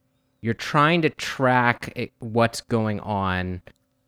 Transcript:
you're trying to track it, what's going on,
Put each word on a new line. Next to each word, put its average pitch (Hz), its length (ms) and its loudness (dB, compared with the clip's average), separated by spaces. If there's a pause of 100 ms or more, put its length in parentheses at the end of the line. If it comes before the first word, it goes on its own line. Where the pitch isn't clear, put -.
(420)
you're 113 140 -2
trying 160 480 2
to 156 80 4
track 123 840 0
it, - 220 -8
what's 113 440 0
going 107 400 -2
on, 92 600 -2 (460)